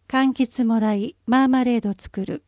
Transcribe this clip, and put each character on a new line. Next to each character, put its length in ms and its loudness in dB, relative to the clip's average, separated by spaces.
柑 240 2
橘 340 -2
も 140 2
ら 160 0
い 300 -6
マ 200 4
ー 40 2
マ 160 2
レ 120 2
ー 40 -2
ド 100 -4
作 340 -10
る。 220 -10